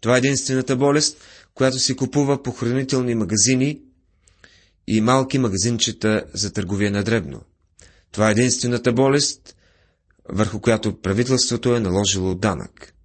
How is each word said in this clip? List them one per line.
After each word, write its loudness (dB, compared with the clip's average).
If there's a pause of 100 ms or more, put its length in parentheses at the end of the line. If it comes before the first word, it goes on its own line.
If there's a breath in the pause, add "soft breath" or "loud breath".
Това 2
е 6
единствената 0
болест, 2 (380 loud breath)
която 0
се -2
купува 0
по -6
хранителни -2
магазини 0 (1040 soft breath)
и 2
малки 2
магазинчета -2 (100)
за -6
търговия -2
на -2
дребно. -4 (680 soft breath)
Това 2
е 4
единствената 0
болест, 0 (720)
върху -2
която 0
правителството 0
е 0
наложило 0
данък. -6 (100)